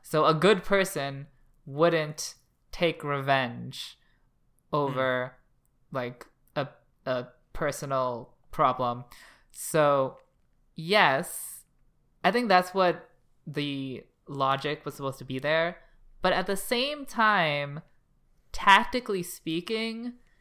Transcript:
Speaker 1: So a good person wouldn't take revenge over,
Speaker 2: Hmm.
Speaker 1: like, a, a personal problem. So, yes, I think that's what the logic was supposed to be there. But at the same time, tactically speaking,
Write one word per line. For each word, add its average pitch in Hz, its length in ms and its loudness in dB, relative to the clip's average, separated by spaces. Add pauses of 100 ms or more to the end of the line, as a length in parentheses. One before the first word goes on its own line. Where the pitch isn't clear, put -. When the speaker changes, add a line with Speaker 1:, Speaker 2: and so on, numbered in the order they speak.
Speaker 1:
So 143 240 2
a 160 80 6
good 180 300 4
person 143 640 -2 (400)
wouldn't 151 640 0 (380)
take 165 320 -2
revenge 135 920 -2 (760)
over, 131 600 -2 (580)
Speaker 2:
Hmm. 139 40 -6
Speaker 1:
like, 123 300 -6 (300)
a, 139 120 -4 (380)
a 123 220 -4 (260)
personal 131 800 -4 (180)
problem. 127 540 0 (460)
So, 143 680 2 (580)
yes, 165 880 0 (600)
I 180 80 6
think 240 180 0
that's 185 240 4
what 180 360 0 (380)
the 139 560 -6 (240)
logic 139 580 -2
was 143 100 -10
supposed 135 240 -8
to 135 60 -14
be 131 120 -8
there. 160 400 -2 (460)
But 185 100 4
at 190 140 -2
the 196 100 -2
same 277 480 -4
time, 156 760 0 (680)
tactically 208 720 4
speaking, 226 920 -6 (280)